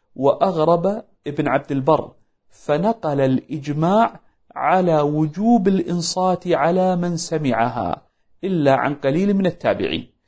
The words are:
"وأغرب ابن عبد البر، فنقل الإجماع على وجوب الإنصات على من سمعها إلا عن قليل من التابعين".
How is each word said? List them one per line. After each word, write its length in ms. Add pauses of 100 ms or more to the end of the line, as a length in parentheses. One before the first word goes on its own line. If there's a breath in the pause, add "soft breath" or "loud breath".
(160)
"وأغرب 880 (240)
ابن 200
عبد 240
البر، 400 (380)
فنقل 720
الإجماع 1000 (360)
على 460
وجوب 680
الإنصات 800
على 480
من 220
سمعها 840 (420)
إلا 320
عن 200
قليل 380
من 120
التابعين". 680 (140)